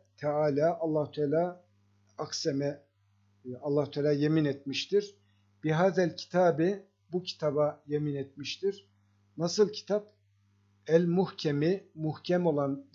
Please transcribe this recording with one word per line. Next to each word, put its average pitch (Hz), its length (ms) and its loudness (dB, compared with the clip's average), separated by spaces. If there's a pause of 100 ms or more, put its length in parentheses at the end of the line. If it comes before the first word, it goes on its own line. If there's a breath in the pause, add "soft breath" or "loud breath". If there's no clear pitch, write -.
(180)
teala, 151 600 0
Allah 156 320 -2
Teala 165 540 -2 (520)
akseme, 143 680 -4 (600)
e, 123 160 -10
Allah 143 300 0
Teala 147 200 0
yemin 151 340 2
etmiştir. 143 720 -2 (480)
Bihazel 170 540 2
kitabi, 175 680 2 (280)
bu 180 120 -4
kitaba 147 640 -2
yemin 147 280 -2
etmiştir. 143 720 -8 (480)
Nasıl 175 340 2
kitap? 208 420 -6 (720)
El 170 180 4
muhkemi, 170 800 0 (120)
muhkem 156 500 -2
olan 143 500 0